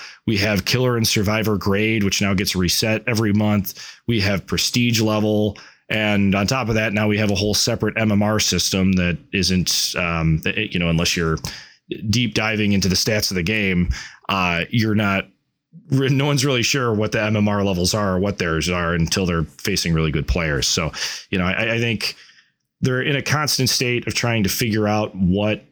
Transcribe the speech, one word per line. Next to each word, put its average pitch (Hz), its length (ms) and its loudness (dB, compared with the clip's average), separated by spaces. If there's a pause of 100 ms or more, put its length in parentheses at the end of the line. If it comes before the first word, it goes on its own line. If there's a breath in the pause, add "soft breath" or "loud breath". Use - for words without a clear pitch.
(260 loud breath)
we 113 120 0
have 101 280 0
killer 123 320 0
and 110 100 0
survivor 107 500 0
grade, 104 460 0
which 95 160 0
now 101 140 0
gets 95 220 0
reset 104 500 0
every 110 280 0
month. 104 460 0 (280 loud breath)
We 120 140 2
have 95 260 -2
prestige 117 520 0
level. 107 600 2 (280 loud breath)
And 104 460 2
on 101 140 2
top 127 220 -2
of 110 60 0
that, 110 160 0
now 107 160 0
we 104 120 2
have 107 100 2
a 101 60 2
whole 104 180 0
separate 110 460 -2
M 107 120 2
M 101 120 4
R 107 160 2
system 95 540 0
that 87 260 0 (120)
isn't, 92 640 0
um, 82 480 0
it, 107 300 -4
you 90 60 0
know, 85 100 0
unless 85 260 0
you're 82 220 0 (720 loud breath)
deep 117 240 0
diving 107 400 0
into 95 160 2
the 87 60 2
stats 107 340 0
of 95 60 -6
the 87 80 0
game, 95 480 0 (360 loud breath)
uh, 87 440 0
you're 107 240 2
not, 98 320 0 (640)
re-, 135 180 2
no 139 160 2
one's 143 180 0
really 127 200 2
sure 123 320 0
what 107 160 0
the 113 100 0
M 107 140 0
M 104 120 4
R 101 160 2
levels 90 300 0
are 101 220 0
or 90 40 2
what 101 200 0
theirs 82 300 0
are 87 260 0
until 85 320 0
they're 82 160 0
facing 87 500 -2
really 80 180 2
good 73 160 -2
players. 76 400 0
So, 78 240 -2 (380 loud breath)
you 98 80 -2
know, 90 80 0
I, 110 280 -2
I 117 40 0
think 117 380 -2 (640 loud breath)
they're 127 220 0
in 143 120 0
a 131 60 -2
constant 139 480 0
state 120 380 -2
of - 80 -6
trying 117 260 0
to 95 80 2
figure 107 380 0
out 107 280 0
what 101 560 0